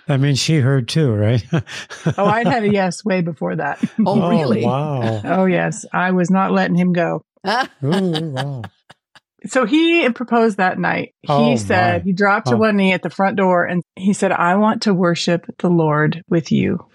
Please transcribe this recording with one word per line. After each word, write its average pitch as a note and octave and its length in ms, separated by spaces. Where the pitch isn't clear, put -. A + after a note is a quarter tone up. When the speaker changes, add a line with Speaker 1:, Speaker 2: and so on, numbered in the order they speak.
Speaker 1:
That C#3 120
means C#3 180
she D#3+ 220
heard C3 280
too, D3+ 240
right? G#2+ 380
<laughs> - 680
Speaker 2:
Oh, G3 80
I'd G#3+ 200
had A#3+ 180
a G#3 80
yes F#3+ 320
way F#3+ 180
before F3 340
that. D3 240
Speaker 3:
Oh, F#3+ 160
Speaker 1:
Oh, E3+ 80
Speaker 3:
really? B2+ 360
Speaker 1:
wow. B2 600
Speaker 2:
Oh, F#3 200
yes. E3+ 460
I F3+ 200
was F3+ 180
not F#3+ 220
letting F#3 240
him F3+ 180
go. E3 300
Speaker 3:
<laughs> - 40
Speaker 1:
Ooh, E3 460
wow. C#3 320
Speaker 2:
So B3+ 180
he D#4+ 460
proposed A#3 440
that F#3 240
night. E3+ 420
He - 80
Speaker 1:
Oh, D3+ 280
Speaker 2:
said, F3+ 440
Speaker 1:
my. F3+ 40
Speaker 2:
he G3 80
dropped G3+ 340
to - 80
Speaker 1:
Oh. G#3+ 40
Speaker 2:
one G#3+ 180
knee F#3+ 160
at F3+ 80
the F3 80
front F#3+ 260
door F3+ 300
and F3 180
he F#3+ 160
said, F#3+ 180
"I F3 240
want G#3+ 280
to G#3 100
worship E3+ 520
the - 100
Lord D#3 600
with E3+ 200
you - 460